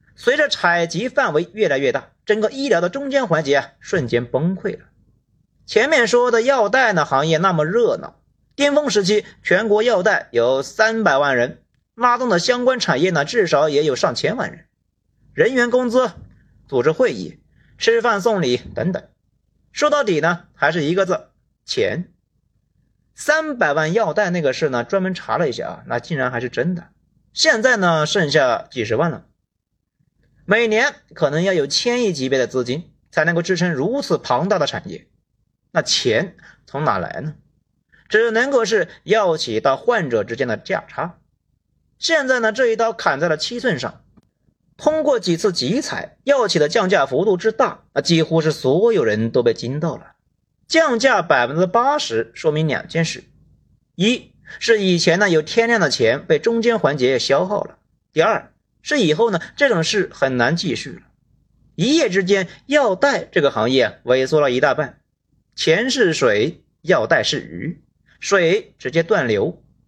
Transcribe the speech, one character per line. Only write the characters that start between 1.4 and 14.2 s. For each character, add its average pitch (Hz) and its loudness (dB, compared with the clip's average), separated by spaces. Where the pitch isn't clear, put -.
越 214 -2
来 139 0
越 135 0
大， 131 -6
整 214 0
个 208 0
医 269 -6
疗 175 2
的 175 0
中 277 -6
间 262 0
环 160 0
节 139 2
啊， - -4
瞬 147 -4
间 120 -2
崩 160 -2
溃 - -8
了。 - -20
前 247 2
面 247 4
说 240 2
的 226 2
药 240 2
袋 240 2
呢 160 2
行 139 0
业 160 2
那 185 2
么 156 0
热 190 0
闹， - -16
巅 285 2
峰 294 2
时 208 2
期 202 0
全 202 2
国 208 2
药 214 2
袋 196 0
有 123 2
三 226 0
百 147 4
万 143 2
人， - -2
拉 240 2
动 247 -2
的 175 2
相 247 -2
关 247 0
产 139 0
业 185 2
呢 175 0
至 226 0
少 156 2
也 147 0
有 147 0
上 135 0
千 220 -4